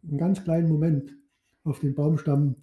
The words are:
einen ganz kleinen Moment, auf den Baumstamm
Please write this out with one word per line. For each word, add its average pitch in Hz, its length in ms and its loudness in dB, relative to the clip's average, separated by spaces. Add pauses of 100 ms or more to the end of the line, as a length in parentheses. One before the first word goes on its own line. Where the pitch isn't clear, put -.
einen 147 160 -6
ganz 185 260 0
kleinen 165 240 2
Moment, 151 480 0 (500)
auf 147 140 -2
den 139 140 0
Baumstamm 147 680 0